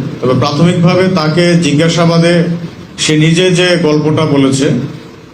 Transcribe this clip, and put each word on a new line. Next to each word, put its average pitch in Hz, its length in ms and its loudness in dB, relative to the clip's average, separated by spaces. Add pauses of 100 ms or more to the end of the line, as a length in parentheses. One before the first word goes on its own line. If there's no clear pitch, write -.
(220)
তবে 127 120 0
প্রাথমিকভাবে 170 800 2
তাকে 170 420 0
জিজ্ঞাসাবাদে 165 840 2 (540)
সে 156 200 -2
নিজে 170 340 2
যে 175 320 2
গল্পটা 151 420 0
বলেছে, 135 440 0 (640)